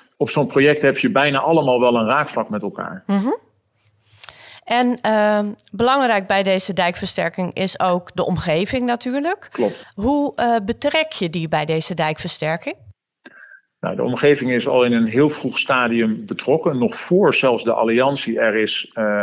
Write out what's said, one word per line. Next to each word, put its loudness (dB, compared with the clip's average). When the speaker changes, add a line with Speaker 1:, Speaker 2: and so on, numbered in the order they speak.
Speaker 1:
op -2
zo'n 2
project 2
heb 2
je 0
bijna 2
allemaal 2
wel 4
een 2
raakvlak -2
met -6
elkaar. -10
Speaker 2:
Mhm. 0
En, 0
ehm, 2
belangrijk 2
bij 2
deze 0
dijkversterking -2
is -4
ook 0
de -2
omgeving -2
natuurlijk. -4
Speaker 1:
Klopt. -4
Speaker 2:
Hoe, -2
eh, 2
betrek -2
je -4
die -4
bij -2
deze -2
dijkversterking? -4
Speaker 1:
Nou, -6
de -4
omgeving 2
is -2
al 4
in 2
een 2
heel 4
vroeg -4
stadium 0
betrokken. 0
Nog 0
voor 2
zelfs 2
de 0
alliantie 2
er 2
is, -2
eh, -2